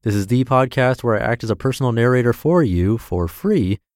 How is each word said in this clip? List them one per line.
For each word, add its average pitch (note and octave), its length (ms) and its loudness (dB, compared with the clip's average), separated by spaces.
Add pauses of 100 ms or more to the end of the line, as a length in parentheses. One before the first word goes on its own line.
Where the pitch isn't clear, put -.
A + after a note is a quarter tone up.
This G#2 120 -2
is G2+ 120 -2
the B2 180 2
podcast B2+ 580 0
where A2 160 0
I A#2 60 -4
act A#2 200 -4
as A2 40 -6
a G#2+ 80 0
personal C3 360 -2
narrator A#2+ 420 2
for E3+ 280 2
you G2 360 2
for F2 280 -4
free, A2+ 520 -2 (180)